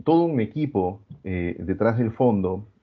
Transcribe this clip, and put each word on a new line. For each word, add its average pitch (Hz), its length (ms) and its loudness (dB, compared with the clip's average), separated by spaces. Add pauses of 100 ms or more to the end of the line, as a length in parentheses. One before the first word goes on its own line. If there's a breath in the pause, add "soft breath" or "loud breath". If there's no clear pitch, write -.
todo 165 200 4
un 156 180 0
equipo, 107 600 -2 (220)
eh, 90 360 -4
detrás 107 400 0
del 113 120 0
fondo, 101 560 0 (140)